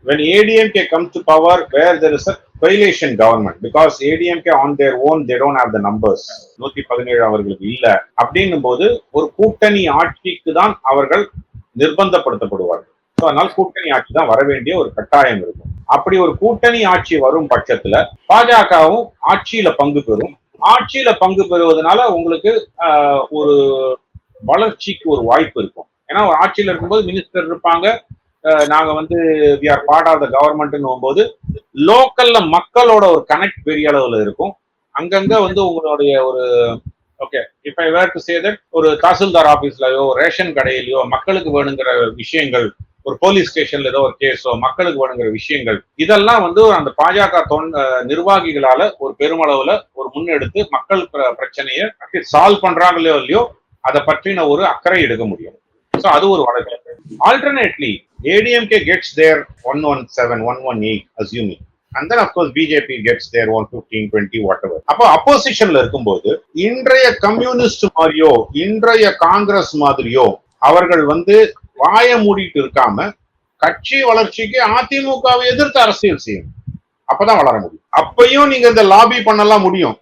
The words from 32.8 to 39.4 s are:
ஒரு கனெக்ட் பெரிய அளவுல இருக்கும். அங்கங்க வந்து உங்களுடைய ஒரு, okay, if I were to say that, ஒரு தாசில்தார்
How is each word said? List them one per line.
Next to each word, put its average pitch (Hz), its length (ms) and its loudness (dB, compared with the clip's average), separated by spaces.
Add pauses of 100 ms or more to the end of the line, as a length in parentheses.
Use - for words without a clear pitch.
ஒரு 147 160 2
கனெக்ட் 180 380 -2
பெரிய 151 240 -2
அளவுல 127 320 0
இருக்கும். 151 280 -6 (480)
அங்கங்க 190 340 -2 (120)
வந்து 185 240 -2
உங்களுடைய 147 440 -2 (160)
ஒரு, 127 140 -4 (840)
okay, 127 180 -8 (260)
if - 160 -12
I 160 100 0
were 180 200 2
to 165 120 -8
say 170 180 -4
that, 208 120 -2 (220)
ஒரு 160 100 4 (160)
தாசில்தார் 180 480 4